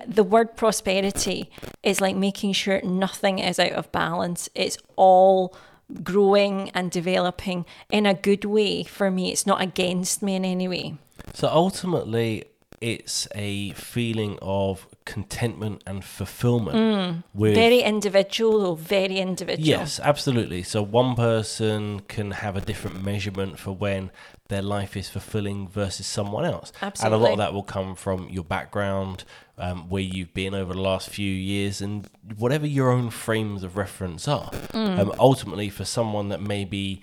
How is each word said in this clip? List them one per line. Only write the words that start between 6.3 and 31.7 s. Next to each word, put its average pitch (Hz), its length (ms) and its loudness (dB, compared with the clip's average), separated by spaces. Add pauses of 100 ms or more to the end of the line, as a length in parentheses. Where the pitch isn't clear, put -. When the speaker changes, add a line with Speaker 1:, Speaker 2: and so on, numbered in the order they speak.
Speaker 1:
and 180 200 -2
developing 180 760 -2 (240)
in 208 160 4
a 202 80 6
good 202 300 2
way 202 400 0
for 196 260 -2
me. 185 220 0
It's - 160 -2
not 196 140 4
against 180 600 -2
me 196 140 0
in 190 80 -2
any 185 240 -2
way. 180 280 -6 (380)
Speaker 2:
So - 140 -2
ultimately, 117 960 2 (360)
it's - 560 -4
a 101 380 -6
feeling 110 680 -4
of 98 460 -2 (180)
contentment 107 800 -6
and 95 180 -10
fulfillment 120 760 0
Speaker 1:
Mm. 190 460 0 (100)
Speaker 2:
with 214 200 4
Speaker 1:
Very 233 280 8
individual, 208 800 2
though, 180 140 2
very 190 440 0
individual. 170 480 -2
Speaker 2:
Yes, - 320 0
absolutely. 117 640 0
So 107 180 -2
one 117 340 2
person 107 920 0
can 104 240 -6
have 98 240 -6
a 95 60 -4
different 95 420 -6
measurement 98 560 -4
for 98 120 -8
when 95 380 -2 (380)
their 98 160 -4
life 101 340 -4
is 95 120 -6
fulfilling 101 580 -6
versus 98 400 -4
someone 107 380 -2
else. - 260 -4 (100)
And - 0 -
a - 40 -4
lot 143 80 -6
Speaker 1:
Absolutely. 110 400 4
Speaker 2:
of 101 40 0
that 98 160 0
will 98 100 -4
come 95 320 -6
from 92 340 -4
your 90 140 -6
background, 98 840 -4 (340)
um, 90 280 -6
where 95 140 -2
you've 92 320 -4
been 95 220 -4
over 92 180 -4
the 92 80 -4
last 95 280 -2
few 101 220 -4
years, 98 500 -2